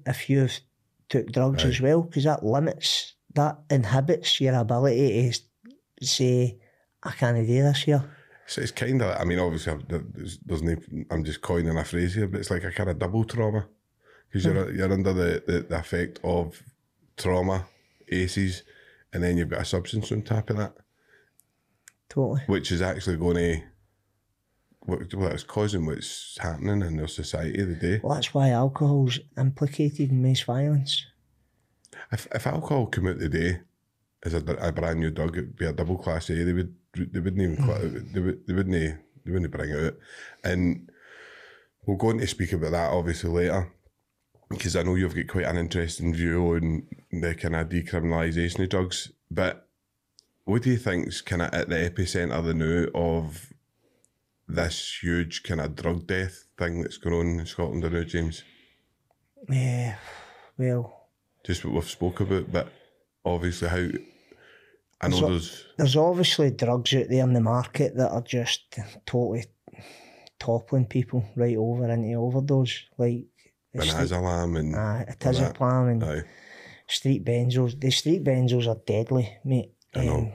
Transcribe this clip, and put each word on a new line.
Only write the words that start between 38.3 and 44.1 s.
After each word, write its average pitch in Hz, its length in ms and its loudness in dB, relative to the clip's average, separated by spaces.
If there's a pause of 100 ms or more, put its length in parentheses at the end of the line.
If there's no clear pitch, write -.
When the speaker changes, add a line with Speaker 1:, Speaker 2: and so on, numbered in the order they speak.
Speaker 2:
they 90 80 -2
wouldn't, 87 440 0 (260)
they 87 80 -6
wouldn't 87 200 0
bring 73 180 -4
it 73 160 -2
out. - 80 -2 (500)
And 90 460 0 (960)
we'll 98 120 0
go 110 100 2
on 113 100 2
to 101 80 -2
speak 90 260 -4
about 80 200 0
that 82 180 2
obviously 85 400 0
later, 87 400 2 (800)